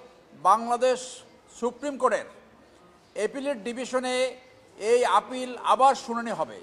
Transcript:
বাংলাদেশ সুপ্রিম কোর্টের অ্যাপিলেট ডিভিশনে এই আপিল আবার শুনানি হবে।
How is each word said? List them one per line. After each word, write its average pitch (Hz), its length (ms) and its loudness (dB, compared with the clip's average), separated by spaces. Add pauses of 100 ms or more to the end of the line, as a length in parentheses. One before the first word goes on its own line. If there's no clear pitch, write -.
(480)
বাংলাদেশ 233 500 2 (580)
সুপ্রিম 247 460 -6
কোর্টের 202 240 2 (920)
অ্যাপিলেট 247 500 -4
ডিভিশনে 254 500 -4 (600)
এই 226 220 2 (180)
আপিল 254 320 -4 (220)
আবার 262 200 6 (120)
শুনানি 233 340 -6
হবে। 113 240 -6